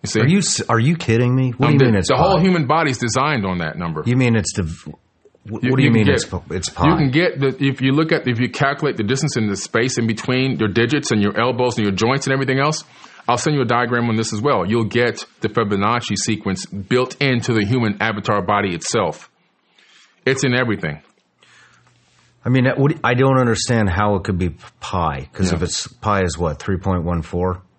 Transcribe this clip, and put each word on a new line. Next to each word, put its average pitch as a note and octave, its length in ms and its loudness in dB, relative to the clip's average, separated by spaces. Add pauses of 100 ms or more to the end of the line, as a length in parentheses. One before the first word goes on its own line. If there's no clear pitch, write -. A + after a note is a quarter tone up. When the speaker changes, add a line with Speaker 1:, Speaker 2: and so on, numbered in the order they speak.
Speaker 1:
You - 40 -6
see? A2 140 -2
Speaker 2:
Are B2 60 4
you F#3 120 4
s-, - 300 -2
are A2+ 100 4
you D3 160 2
kidding B2 400 2
me? C3 160 0
What C#3 200 2
Speaker 1:
Um, - 0 -
Speaker 2:
do - 20 4
you C#3 60 4
Speaker 1:
the, C3+ 120 8
Speaker 2:
mean G#2+ 40 4
it's F#2+ 140 0
Speaker 1:
the C3 80 4
whole F#3 200 4
Speaker 2:
pi? D#3+ 40 2
Speaker 1:
human F3 260 2
body's D3 320 2
designed B2 460 0
on F#2 140 -2
that D#2+ 180 -4
number. E2 280 -6
Speaker 2:
You B2 100 0
mean B2 200 2
it's G#2 180 -2
div-, E2+ 160 -4 (140)
wh-, - 40 -16
Speaker 1:
You, D2 80 -16 (540)
Speaker 2:
what A2+ 120 -8
do B2 60 -2
you B2+ 40 2
Speaker 1:
you C3 40 2 (120)
can A#2 60 6
Speaker 2:
mean A2 120 4
Speaker 1:
get, C#3 100 4
Speaker 2:
it's A2+ 100 -2
p-, F#2+ 120 -8 (140)
it's F2 180 -6
pi? - 200 0
Speaker 1:
you E3+ 80 4
can C#3 140 2
get D#3 280 0
the, C3+ 80 2 (180)
if C3+ 160 -2
you C3+ 120 2
look D#3+ 180 2
at, D3 160 0
if A#2 120 0
you A#2+ 100 0
calculate C#3 480 -2
the A2 60 -2
distance C3+ 340 -2
in A2 100 0
the G2+ 80 -2
space A#2+ 420 -2
in A#2 100 0
between B2+ 520 -2
your A2 100 2
digits A#2 420 0
and G#2+ 100 2
your G2+ 180 0
elbows B2 380 0
and A2 80 0
your G2+ 100 -2
joints A#2+ 320 0
and C3+ 60 0
everything C3+ 260 -2
else, D3+ 240 -2 (440)
I'll A#2+ 100 0
send D3+ 180 -2
you C#3 80 0
a - 20 0
diagram A#2+ 440 0
on A2 80 0
this A2 160 -2
as G#2 80 -6
well. A#2 260 0
You'll A2+ 180 0
get A#2 400 -2 (140)
the A2 100 -4
Fibonacci G#2+ 680 -2
sequence G2 520 -4
built B2 540 -2
into B2+ 320 0
the G#2+ 120 2
human A2+ 360 0
avatar G#2 420 -2
body G2+ 320 0
itself. E2+ 560 -4 (960)
It's C3+ 160 0
in B2+ 100 2
everything. G2 480 -2 (1400)
Speaker 2:
I A#2+ 60 -4
mean, B2+ 160 4 (120)
what, C#3+ 160 2 (100)
I B2 120 2
don't C3+ 240 4
understand A2+ 500 2
how G2+ 260 2
it F#2 80 -4
could F#2+ 140 -2
be F2+ 120 0
p-, - 140 -14 (160)
pi, D2+ 540 -4
'cause F#2 180 0
Speaker 1:
Yeah. F2+ 60 0
Speaker 2:
if D#2+ 60 -2
it's, - 240 -6
pi G2+ 360 2
is F2 140 -2
what, E2 220 -2
three F#2+ 180 -2
point F2+ 260 -2
one F2 180 -2
four? F#2 400 -4 (180)